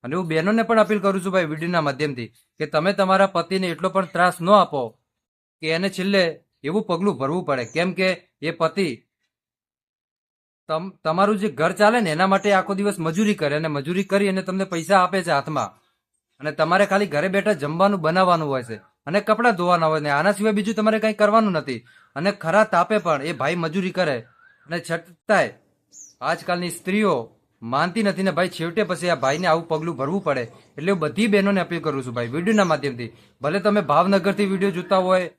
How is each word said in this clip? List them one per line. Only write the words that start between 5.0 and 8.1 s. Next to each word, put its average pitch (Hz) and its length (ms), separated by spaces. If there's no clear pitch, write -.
કે 160 60
એને 170 220
છેલ્લે 185 500
એવું 185 200
પગલું 180 340
ભરવું 147 280
પડે. 127 200
કેમ 175 280
કે 185 280